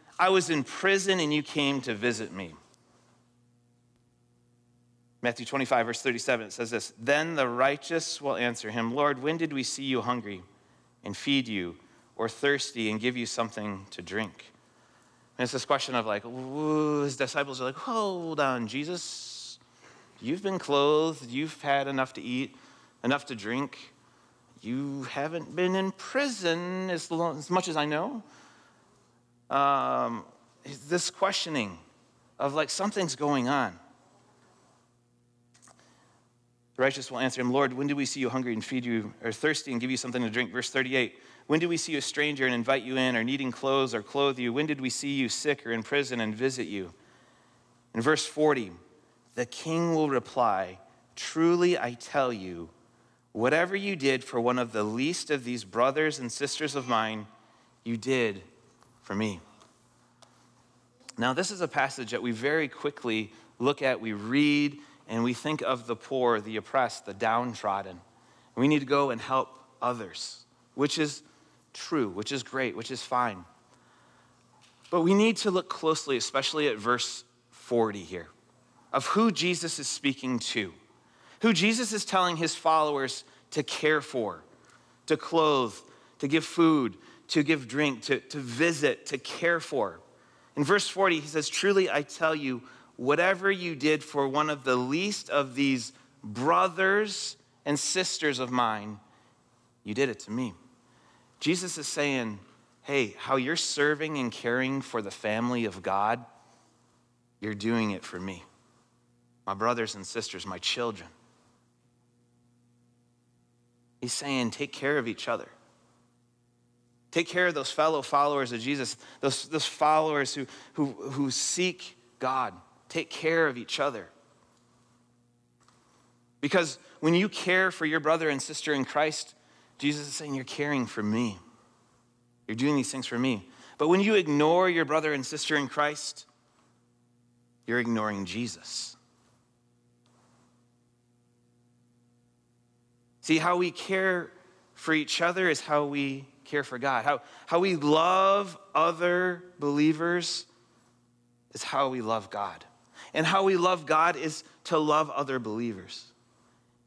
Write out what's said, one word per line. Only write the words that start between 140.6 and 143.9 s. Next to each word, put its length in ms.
See, 180
how 180
we 160
care 580